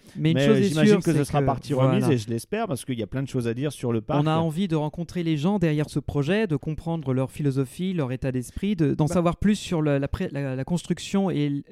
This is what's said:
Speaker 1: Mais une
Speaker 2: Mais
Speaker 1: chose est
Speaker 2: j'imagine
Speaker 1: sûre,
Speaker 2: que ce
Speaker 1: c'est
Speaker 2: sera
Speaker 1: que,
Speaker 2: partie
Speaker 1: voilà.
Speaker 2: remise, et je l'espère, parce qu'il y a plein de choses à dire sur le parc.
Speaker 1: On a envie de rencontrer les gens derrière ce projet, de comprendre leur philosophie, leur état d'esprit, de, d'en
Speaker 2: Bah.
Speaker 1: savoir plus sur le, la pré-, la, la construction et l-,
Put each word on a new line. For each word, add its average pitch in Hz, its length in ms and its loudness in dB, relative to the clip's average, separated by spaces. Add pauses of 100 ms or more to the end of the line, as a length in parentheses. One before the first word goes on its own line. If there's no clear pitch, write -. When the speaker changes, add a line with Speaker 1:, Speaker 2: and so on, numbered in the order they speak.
(180)
Speaker 1:
Mais 156 160 2
une - 40 2
Speaker 2:
Mais 139 100 4
Speaker 1:
chose - 120 8
est 190 60 4
Speaker 2:
j'imagine 196 300 6
Speaker 1:
sûre, 180 80 4
Speaker 2:
que 165 100 2
ce 147 60 2
Speaker 1:
c'est 143 60 2
Speaker 2:
sera 147 160 0
Speaker 1:
que, 135 60 0
Speaker 2:
partie 135 260 -2
Speaker 1:
voilà. 131 200 4
Speaker 2:
remise, 135 180 2
et 127 80 4
je 107 100 -6
l'espère, 202 400 -4
parce 135 160 -6
qu'il 123 140 -4
y 107 40 -4
a 101 40 -4
plein 131 160 -4
de 135 60 -6
choses 120 200 -2
à 113 60 0
dire 135 180 -4
sur 120 200 -4
le 113 100 0
parc. 147 200 0
Speaker 1:
On 151 40 -2
a 156 100 2
envie 165 320 -2
de 160 80 0
rencontrer 156 460 -4
les 160 160 0
gens 196 200 0
derrière 151 300 0
ce - 120 -6
projet, 170 460 0
de 151 100 -2
comprendre 156 580 -6
leur 131 160 -2
philosophie, 143 640 -2
leur 135 180 -2
état 131 180 -4
d'esprit, 147 460 -4
de, 160 180 2
d'en 151 120 2
Speaker 2:
Bah. 151 80 0
Speaker 1:
savoir 170 220 2
plus 208 200 2
sur 170 240 -2
le, 147 180 2
la 139 100 -2
pré-, - 220 -4
la, 139 240 -6
la 131 100 -6
construction 180 680 -2
et 147 160 0
l-, 143 260 -2